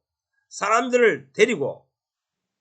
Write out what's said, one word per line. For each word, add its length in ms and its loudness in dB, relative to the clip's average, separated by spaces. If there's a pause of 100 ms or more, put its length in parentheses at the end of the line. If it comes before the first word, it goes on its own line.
(500)
사람들을 840 0
데리고 560 -2 (720)